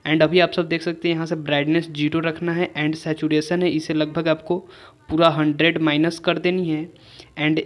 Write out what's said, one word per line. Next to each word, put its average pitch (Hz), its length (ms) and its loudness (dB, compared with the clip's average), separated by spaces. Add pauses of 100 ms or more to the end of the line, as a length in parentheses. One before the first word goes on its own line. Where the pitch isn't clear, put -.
And 156 180 2
अभी 165 180 4
आप 170 120 2
सब 170 160 -2
देख 160 140 -2
सकते 165 260 -4
हैं, 170 60 2
यहाँ 160 120 -4
से 165 80 -4
ब्राइटनेस 156 560 0
ज़ीरो 147 300 -2
रखना 165 320 -4
है। 175 220 -2
And 151 200 -2
सैचुरेशन 156 680 -2
है, 175 80 2
इसे 156 240 -4
लगभग 156 340 -2
आपको 160 300 -2 (500)
पूरा 165 200 4
हंड्रेड 156 540 2
माइनस 156 360 2
कर 170 200 0
देनी 180 320 0
है। 156 180 -4 (520)
And 156 260 2